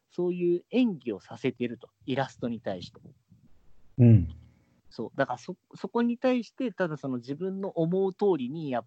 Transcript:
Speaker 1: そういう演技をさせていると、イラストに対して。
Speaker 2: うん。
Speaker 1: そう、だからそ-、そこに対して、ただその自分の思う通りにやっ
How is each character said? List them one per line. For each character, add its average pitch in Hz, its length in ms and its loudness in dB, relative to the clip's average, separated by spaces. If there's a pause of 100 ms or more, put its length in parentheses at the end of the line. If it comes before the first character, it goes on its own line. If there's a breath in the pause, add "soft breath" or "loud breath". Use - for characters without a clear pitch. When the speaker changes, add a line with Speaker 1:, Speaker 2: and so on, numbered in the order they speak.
Speaker 1:
そ 180 200 -2
う 175 40 0
い 175 240 2
う 175 140 -16
演 220 260 2
技 117 160 -6
を 92 60 -8
さ - 180 -16
せ 127 140 -2
て - 120 -6
い 123 40 0
る 117 100 -12
と、 - 120 -20 (160)
イ 127 100 -4
ラ 131 140 -2
ス - 100 -20
ト 127 100 -4
に 113 120 -8
対 92 200 -6
し - 100 -16
て。 - 100 -20 (960)
Speaker 2:
う 120 60 10
ん。 101 220 8 (600)
Speaker 1:
そ 110 180 -10
う、 - 100 -14
だ 135 80 0
か 120 80 -4
ら 123 40 -8
そ-、 - 180 -14 (200)
そ - 140 -8
こ 233 120 0
に 240 160 0
対 254 260 0
し - 80 -20
て、 254 200 -4
た 180 160 -2
だ 151 100 -6
そ 139 100 -10
の 127 100 -4
自 123 180 -8
分 190 260 -6
の 190 80 -6
思 175 380 0
う 185 60 -4
通 196 240 2
り 123 120 -4
に 151 220 -6
や 120 100 -2
っ 120 60 -10